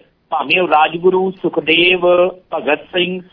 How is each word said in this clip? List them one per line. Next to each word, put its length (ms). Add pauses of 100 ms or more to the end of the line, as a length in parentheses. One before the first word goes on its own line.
(300)
ਭਾਵੇਂ 320
ਉਹ 60
ਰਾਜਗੁਰੂ, 640
ਸੁਖਦੇਵ, 680 (520)
ਭਗਤ 280
ਸਿੰਘ, 400 (120)